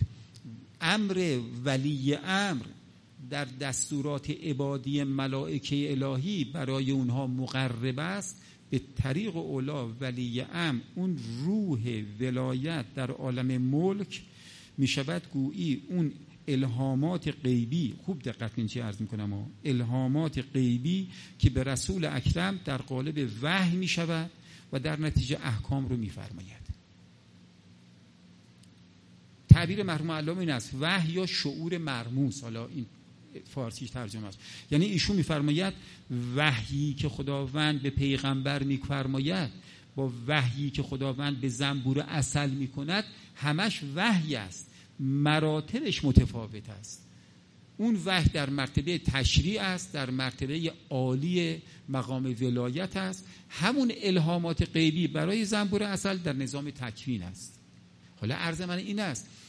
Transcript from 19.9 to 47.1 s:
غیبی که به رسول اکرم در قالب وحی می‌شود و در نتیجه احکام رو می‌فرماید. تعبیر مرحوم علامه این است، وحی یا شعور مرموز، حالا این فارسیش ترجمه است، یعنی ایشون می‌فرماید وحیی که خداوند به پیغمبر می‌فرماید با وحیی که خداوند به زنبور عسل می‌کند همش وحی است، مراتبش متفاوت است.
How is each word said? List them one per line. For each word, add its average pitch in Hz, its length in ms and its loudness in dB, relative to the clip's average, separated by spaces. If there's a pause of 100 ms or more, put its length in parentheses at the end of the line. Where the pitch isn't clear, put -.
غیبی 135 540 2 (320)
که 151 100 8
به 131 140 0
رسول 156 420 -2
اکرم 170 600 0
در 139 120 -2
قالب 135 520 -2 (120)
وحی 175 360 2
می‌شود 170 520 -2 (420)
و 135 80 -2
در 151 200 -2
نتیجه 147 440 0
احکام 131 440 -2
رو 123 100 0
می‌فرماید. 101 720 -10 (2750)
تعبیر 180 340 12
مرحوم 165 280 -2
علامه 156 280 -2
این 175 100 0
است، 123 300 -2
وحی 165 340 2
یا 185 120 0
شعور 165 520 -2
مرموز، 131 640 -2
حالا 117 260 -8
این 123 180 -8 (600)
فارسیش 117 440 -8
ترجمه 110 380 -8
است، 95 120 -14 (320)
یعنی 156 140 6
ایشون 202 300 2
می‌فرماید 156 580 2 (600)
وحیی 143 580 2
که 143 160 -2
خداوند 139 720 -2
به 139 80 0
پیغمبر 135 760 0
می‌فرماید 139 840 0 (460)
با 135 160 0 (160)
وحیی 139 420 2
که 139 140 -2
خداوند 135 580 -2
به 135 80 0
زنبور 131 520 0
عسل 147 480 0
می‌کند 139 540 -2 (320)
همش 160 460 0 (140)
وحی 170 400 4
است، 95 300 -8 (340)
مراتبش 151 1080 2
متفاوت 113 640 2
است. 104 320 -16 (760)